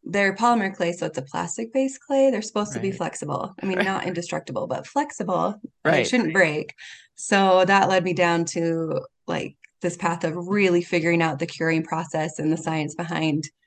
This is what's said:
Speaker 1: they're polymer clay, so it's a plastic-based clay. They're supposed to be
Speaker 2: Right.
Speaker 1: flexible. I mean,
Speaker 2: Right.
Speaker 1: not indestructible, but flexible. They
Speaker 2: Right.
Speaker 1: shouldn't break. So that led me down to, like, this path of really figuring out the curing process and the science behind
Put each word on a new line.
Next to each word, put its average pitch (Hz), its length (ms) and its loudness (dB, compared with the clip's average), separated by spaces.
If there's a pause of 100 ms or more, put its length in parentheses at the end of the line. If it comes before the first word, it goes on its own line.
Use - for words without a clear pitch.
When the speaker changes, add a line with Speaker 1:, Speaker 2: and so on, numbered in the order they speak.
Speaker 1:
they're 196 300 2
polymer 214 400 2
clay, 170 180 0
so 170 140 -4
it's 156 120 -6
a - 40 -6
plastic-based 226 760 -4
clay. 269 300 4
They're 226 120 -2
supposed 208 300 -4
to 190 80 -6
be 196 100 -2
Speaker 2:
Right. 185 60 -8
Speaker 1:
flexible. 156 640 -6
I 196 40 -4
mean, 190 120 -2
Speaker 2:
Right. 196 60 2
Speaker 1:
not 190 220 -2
indestructible, 170 600 -6
but 127 200 -6
flexible. 190 760 -2 (240)
They 151 60 2
Speaker 2:
Right. 139 160 4
Speaker 1:
shouldn't 208 260 2
break. 156 420 2 (460)
So 190 460 6
that 196 240 6
led 185 140 4
me 180 100 -2
down 170 400 2
to, 165 500 -2 (220)
like, 165 300 -6 (260)
this 170 160 -2
path 170 260 -2
of 160 100 -2 (140)
really 190 340 4
figuring 170 380 2
out 156 200 0
the 170 60 -2
curing 160 360 0
process 160 560 -4
and 156 120 0
the 160 60 2
science 156 380 -4
behind 160 560 -2 (160)